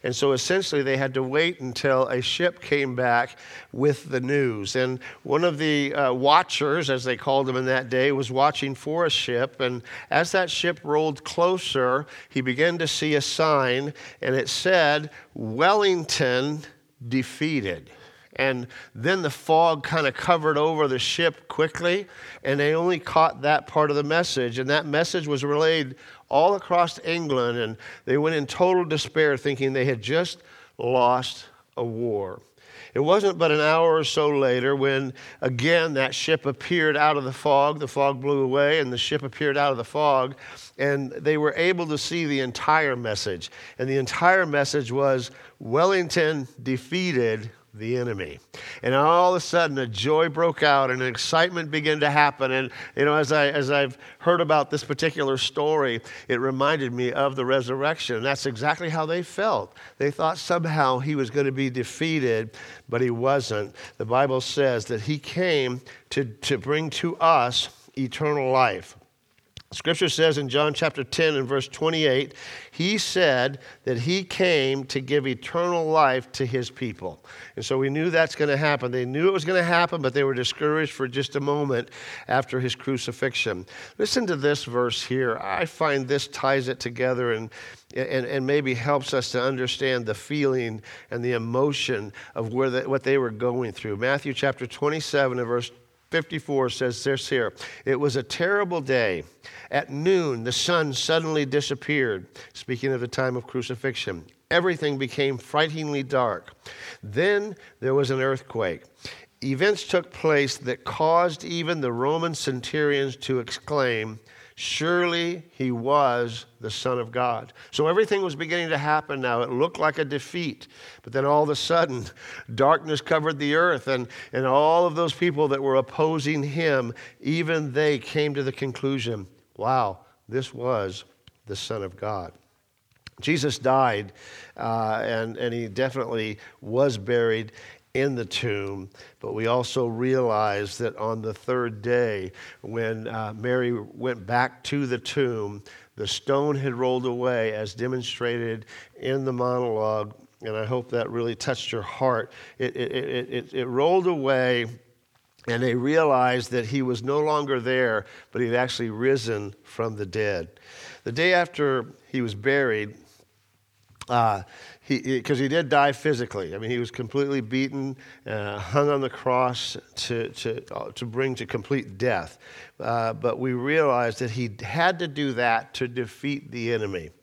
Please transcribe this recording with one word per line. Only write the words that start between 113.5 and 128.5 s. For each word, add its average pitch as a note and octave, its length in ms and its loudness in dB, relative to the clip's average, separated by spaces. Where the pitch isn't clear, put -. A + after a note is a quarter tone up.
'Surely E3+ 880 -2
he C3 180 -2
was A#2+ 720 2
the A2+ 100 -8
Son B2 300 -2
of A2+ 120 -6
God.'" A#2+ 420 -2
So D#3 160 0
everything G3+ 340 2
was E3+ 140 -4
beginning E3 340 -2
to D3+ 80 2
happen D3 440 0
now. A#2+ 200 0
It A#2 80 -2
looked D3 300 0
like D#3 200 2
a D3+ 60 0
defeat, D3 640 -6
but A2+ 120 -16
then C3+ 120 0
all D3 180 4
of D3 60 0
a C#3+ 60 0
sudden, C3+ 500 0
<laughs> - 280 -14
darkness D3+ 440 4
covered D#3 400 0
the D3 160 0
earth, E3 320 2
and, B2+ 220 -2
and C3 120 0
all D3+ 400 6
of D#3 100 0
those E3 180 0
people D3+ 340 0
that C#3 160 0
were C3+ 140 4
opposing D3+ 640 0
him, C#3+ 500 0
even D#3 500 0
they D3 260 2
came D3+ 380 -2
to C#3 80 -2
the C3 80 -2